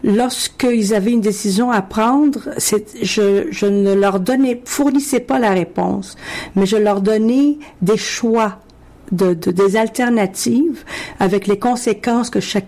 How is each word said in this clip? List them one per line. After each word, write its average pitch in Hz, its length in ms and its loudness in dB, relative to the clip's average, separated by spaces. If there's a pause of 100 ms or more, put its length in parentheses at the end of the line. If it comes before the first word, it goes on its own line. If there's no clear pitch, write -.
lorsqu'ils 240 920 0
avaient 208 160 0
une 233 100 2
décision 202 500 0
à 214 120 2
prendre, 262 760 0
c'est, - 460 -2
je, 202 480 2
je 202 160 -4
ne 202 260 2
leur 196 260 2
donnais, 247 460 0
fournissais 277 540 0
pas 262 200 -2
la 220 120 2
réponse, 185 640 -2 (400)
mais 190 100 2
je 208 120 2
leur 208 240 2
donnais 233 560 2 (260)
des 208 140 2
choix, 220 600 0 (540)
de, 180 240 2
de, 170 160 -4
des 196 260 2
alternatives, 233 1040 0 (360)
avec 196 280 0
les 196 120 0
conséquences 240 720 -2
que 202 80 0
chaque 190 280 -4